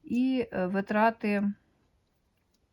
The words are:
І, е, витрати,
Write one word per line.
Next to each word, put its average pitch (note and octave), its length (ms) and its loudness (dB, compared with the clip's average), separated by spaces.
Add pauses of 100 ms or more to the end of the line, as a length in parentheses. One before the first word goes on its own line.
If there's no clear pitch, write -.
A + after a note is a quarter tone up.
І, B3+ 480 -2
е, F#3 140 -2
витрати, G3+ 880 0 (1200)